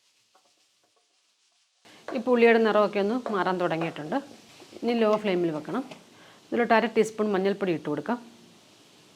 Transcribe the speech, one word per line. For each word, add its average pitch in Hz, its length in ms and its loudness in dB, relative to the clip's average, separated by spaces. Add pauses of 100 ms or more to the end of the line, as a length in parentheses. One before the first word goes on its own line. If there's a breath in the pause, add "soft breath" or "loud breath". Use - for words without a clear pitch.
(2250 loud breath)
ഈ 247 120 -2
പുളിയുടെ 233 400 6
നിറമൊക്കെ 208 380 2
ഒന്ന് 220 100 0 (200)
മാറാൻ 185 280 0
തുടങ്ങിയിട്ടുണ്ട്. 165 520 -4 (680 loud breath)
ഇനി 233 200 -2
ലോ 214 80 4 (140)
ഫ്ലെയിമിൽ 180 340 0
വെക്കണം. 170 260 -6 (640 loud breath)
ഇതിലോട്ട് 233 300 2
അര 226 200 0
ടീസ്പൂൺ 214 380 0
മഞ്ഞൾപ്പൊടി 196 420 0
ഇട്ട് 147 120 -10
കൊടുക്കാം, 156 300 -4 (960)